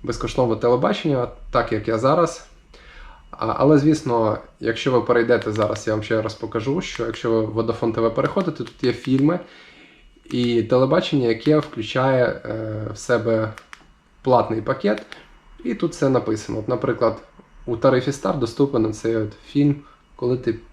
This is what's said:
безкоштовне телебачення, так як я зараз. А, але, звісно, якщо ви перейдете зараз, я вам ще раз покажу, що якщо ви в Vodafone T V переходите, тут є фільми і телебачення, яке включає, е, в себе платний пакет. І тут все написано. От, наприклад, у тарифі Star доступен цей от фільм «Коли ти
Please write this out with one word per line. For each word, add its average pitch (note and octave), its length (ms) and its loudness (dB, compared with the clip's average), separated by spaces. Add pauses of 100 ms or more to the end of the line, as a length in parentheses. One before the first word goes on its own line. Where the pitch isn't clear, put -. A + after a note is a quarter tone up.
безкоштовне A#2 520 -2
телебачення, C3 720 0 (240)
так B2 200 0
як G#2+ 160 -4
я A2+ 100 0
зараз. D#3 500 0 (840)
А, - 260 -4
але, D3 200 6
звісно, C3 600 2 (220)
якщо A#2 320 -2
ви B2 100 4
перейдете A#2 500 2
зараз, G#2+ 360 -2
я A2 60 0
вам G#2+ 100 -2
ще A2 180 0
раз G#2+ 120 -6
покажу, A#2 480 -4
що - 240 -6
якщо A#2 260 -4
ви A2+ 100 2
в A2 160 -4
Vodafone A2+ 360 -2
T A2+ 80 -2
V A2+ 80 2
переходите, D3+ 480 -2
тут - 260 -10
є B2 100 0
фільми C#3+ 460 0 (920)
і A#2+ 320 0
телебачення, C3 640 2
яке A#2 300 2
включає, B2+ 680 0
е, A2 680 -6
в G#2 40 -14
себе A2 560 0 (680)
платний A#2 400 2
пакет. - 440 -2 (580)
І A#3+ 100 -4
тут - 180 -2
все - 180 0
написано. A2 500 0
От, G#2+ 80 -8
наприклад, A#2+ 500 0 (480)
у A#2+ 120 -4
тарифі C3 340 4
Star C#3 260 -2
доступен A#2+ 560 0
цей A2+ 240 -2
от G#2+ 140 -4 (160)
фільм C#3+ 280 2 (400)
«Коли B2 220 -2
ти A#2+ 180 -4 (180)